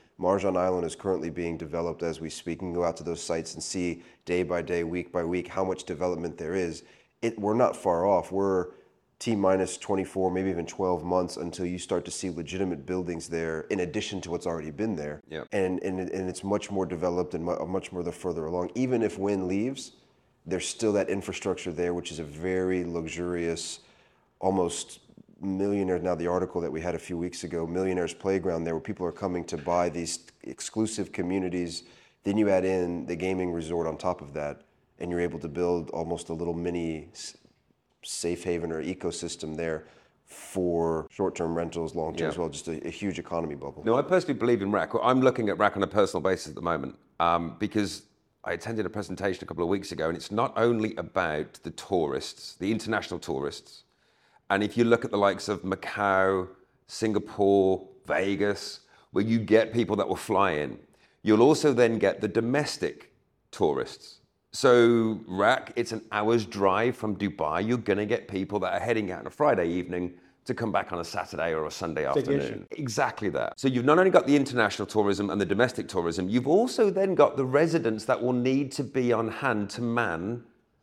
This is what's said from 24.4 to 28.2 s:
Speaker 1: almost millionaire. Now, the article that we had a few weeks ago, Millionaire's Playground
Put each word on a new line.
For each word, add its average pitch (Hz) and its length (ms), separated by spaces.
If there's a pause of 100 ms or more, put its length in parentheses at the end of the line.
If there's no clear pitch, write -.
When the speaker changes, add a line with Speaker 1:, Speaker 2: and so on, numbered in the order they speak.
Speaker 1:
almost 95 600 (400)
millionaire. 95 580
Now, 87 160
the 85 140
article 90 320
that 82 100
we 80 100
had 85 140
a 82 60
few 87 180
weeks 87 240
ago, 82 240
Millionaire's 90 480
Playground 92 480